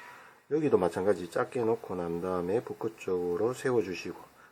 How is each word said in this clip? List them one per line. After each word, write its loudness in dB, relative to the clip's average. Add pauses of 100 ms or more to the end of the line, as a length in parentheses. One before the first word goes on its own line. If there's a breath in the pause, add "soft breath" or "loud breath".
(500 loud breath)
여기도 4
마찬가지 2
작게 -2
놓고 0
난 -2
다음에 0
붓끝 -6
쪽으로 0
세워주시고 -2 (320 loud breath)